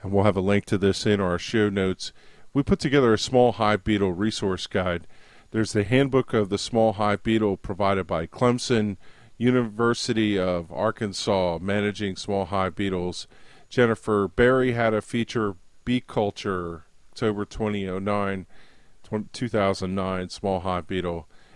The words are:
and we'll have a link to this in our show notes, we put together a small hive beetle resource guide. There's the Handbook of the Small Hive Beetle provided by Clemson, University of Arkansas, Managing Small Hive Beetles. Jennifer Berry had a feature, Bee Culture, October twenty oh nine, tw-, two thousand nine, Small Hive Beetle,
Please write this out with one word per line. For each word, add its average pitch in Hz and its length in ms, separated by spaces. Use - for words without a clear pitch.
and 98 100
we'll 98 140
have 95 100
a 98 60
link 101 240
to 104 120
this 98 280
in 104 160
our 87 180
show 107 300
notes, 95 420
we 139 100
put - 160
together 131 340
a 104 60
small 123 340
hive 104 320
beetle 101 260
resource 98 560
guide. 90 400
There's 107 220
the 104 100
Handbook 127 500
of 104 160
the 98 80
Small 110 360
Hive 104 280
Beetle 107 360
provided 98 500
by 85 180
Clemson, 120 720
University 117 960
of 90 360
Arkansas, 95 920
Managing 101 540
Small 98 300
Hive 95 300
Beetles. 92 520
Jennifer 107 580
Berry 127 440
had 113 240
a 104 80
feature, 110 520
Bee 123 160
Culture, 95 840
October 104 340
twenty 104 420
oh 92 120
nine, 98 480
tw-, 107 280
two 123 160
thousand 98 460
nine, 92 360
Small 95 320
Hive 90 260
Beetle, 87 400